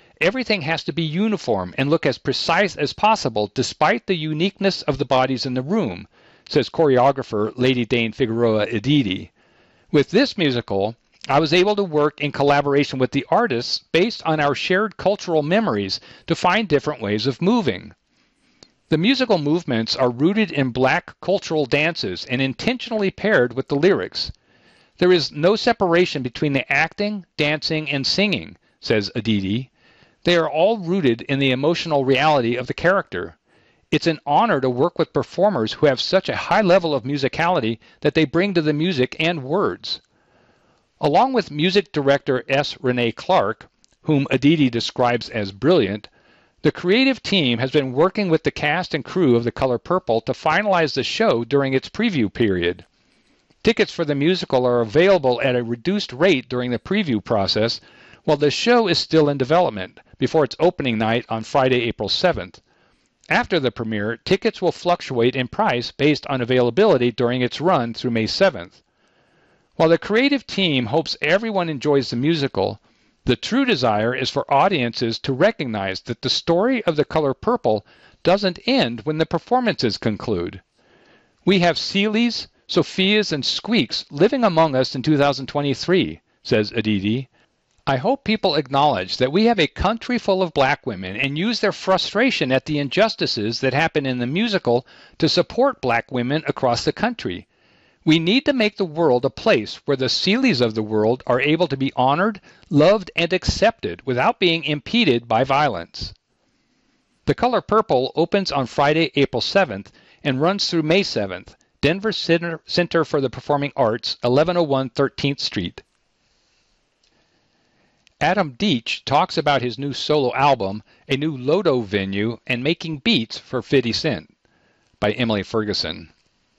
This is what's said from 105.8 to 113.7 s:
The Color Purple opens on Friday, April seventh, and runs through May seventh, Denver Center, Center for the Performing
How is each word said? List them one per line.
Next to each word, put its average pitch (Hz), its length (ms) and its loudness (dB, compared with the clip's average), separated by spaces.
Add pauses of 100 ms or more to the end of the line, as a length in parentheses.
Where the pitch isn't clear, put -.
The 131 100 2
Color 233 280 0
Purple 151 520 2
opens 175 380 0
on 135 140 0
Friday, 156 500 2
April 131 240 0
seventh, 123 500 -2 (320)
and 135 180 -2
runs 190 280 0
through 165 160 0
May 175 180 2
seventh, 95 540 -6 (240)
Denver 190 320 0
Center, 170 520 -2
Center 175 400 0
for 151 160 -2
the 131 80 0
Performing 143 460 -2